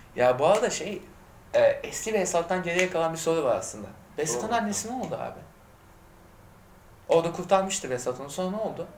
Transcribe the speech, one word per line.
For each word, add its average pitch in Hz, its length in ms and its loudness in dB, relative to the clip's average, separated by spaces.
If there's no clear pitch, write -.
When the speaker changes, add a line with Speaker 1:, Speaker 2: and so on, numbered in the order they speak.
Speaker 1:
Ya 123 240 4
bu 143 80 4
arada 214 220 4
şey, 190 320 -6
e, 120 80 4
eski 214 520 2
Behzat'tan 180 500 0
geriye 180 260 2
kalan 165 240 0
bir 160 40 -6
soru 165 260 0
var 120 120 4
aslında. 104 320 -8
Behzat'ın 160 300 -2
Speaker 2:
Doğru. 233 80 0
Speaker 1:
annesi 208 340 -2
ne 247 160 -6
oldu 160 100 -6
abi? - 240 -10
Orada 165 220 4
kurtarmıştı 190 580 0
Behzat 127 300 -4
onu. 139 100 -10
Sonra 185 220 -4
ne 208 60 -4
oldu? 180 300 -6